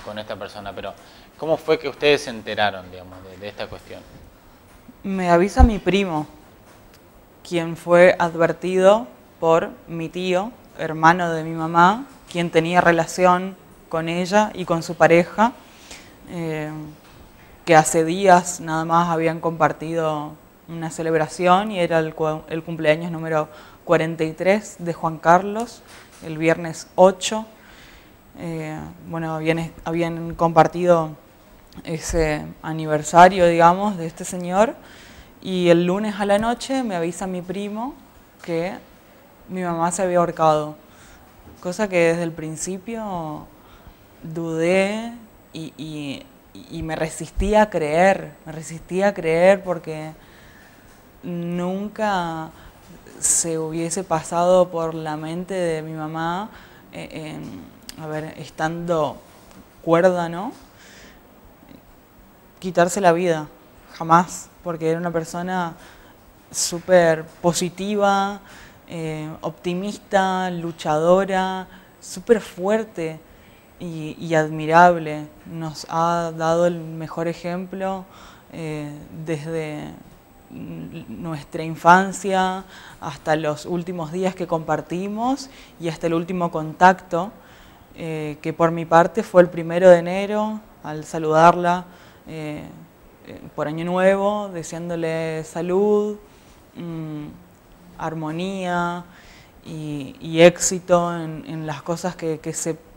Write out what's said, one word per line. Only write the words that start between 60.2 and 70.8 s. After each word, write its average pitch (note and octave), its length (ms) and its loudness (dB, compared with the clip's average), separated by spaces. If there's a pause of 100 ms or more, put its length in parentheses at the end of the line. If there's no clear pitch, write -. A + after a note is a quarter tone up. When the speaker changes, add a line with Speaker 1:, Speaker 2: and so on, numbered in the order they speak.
Speaker 2:
¿no? F3+ 260 -8 (2000)
Quitarse F3+ 420 0
la F3+ 120 6
vida, E3 360 0 (460)
jamás, E3 560 2 (140)
porque D#3+ 260 -4
era E3 100 0
una F3 120 -4
persona F3 640 -4 (720)
súper E3+ 760 2 (180)
positiva, G3 960 0 (480)
eh, D#3 400 -8 (140)
optimista, F#3 1080 -2
luchadora, F3+ 1160 0 (320)